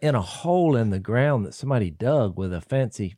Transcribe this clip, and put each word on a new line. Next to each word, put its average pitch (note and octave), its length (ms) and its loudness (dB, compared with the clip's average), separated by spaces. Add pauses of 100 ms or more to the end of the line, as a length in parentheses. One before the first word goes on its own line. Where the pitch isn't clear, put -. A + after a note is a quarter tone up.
in D3+ 120 2
a A#2 80 2
hole E3 540 2
in A2+ 140 2
the F#2+ 100 0
ground A#2+ 460 0
that - 80 -12
somebody B2 360 -2
dug A2 480 0
with F#2+ 140 -4
a E2+ 80 -4
fancy A#2 580 -4